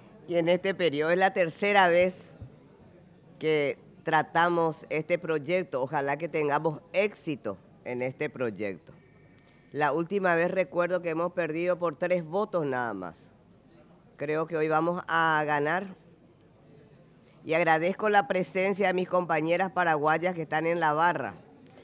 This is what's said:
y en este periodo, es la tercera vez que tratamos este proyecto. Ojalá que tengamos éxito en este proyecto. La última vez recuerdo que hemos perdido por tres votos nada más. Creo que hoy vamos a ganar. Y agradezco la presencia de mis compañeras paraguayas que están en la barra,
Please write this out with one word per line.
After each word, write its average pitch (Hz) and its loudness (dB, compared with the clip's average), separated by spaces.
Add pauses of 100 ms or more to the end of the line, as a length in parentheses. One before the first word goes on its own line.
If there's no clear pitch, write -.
(280)
y 170 -2
en 170 2
este 180 2
periodo, 156 0
es 175 4
la 190 4
tercera 196 4
vez 180 2 (1040)
que 151 0 (240)
tratamos 165 2
este 156 -2
proyecto. 156 -2
Ojalá 139 -2
que 165 -6
tengamos 151 -2 (120)
éxito 165 -2 (260)
en 123 -6
este 131 -4
proyecto. 104 -6 (800)
La 143 0
última 175 0
vez 170 2
recuerdo 180 -2
que 170 -4
hemos 170 -2
perdido 170 -2
por 170 -2
tres 180 -2
votos 175 -2
nada 123 -2
más. 90 -12 (880)
Creo 151 -2
que 165 -4
hoy 156 2
vamos 165 0
a 160 2
ganar. 156 -2 (1400)
Y 156 0
agradezco 170 2
la 202 4
presencia 185 0
de 180 2
mis 180 -2
compañeras 175 0
paraguayas 160 0
que 165 -8
están 156 -2
en 170 0
la 151 2
barra, 151 0 (500)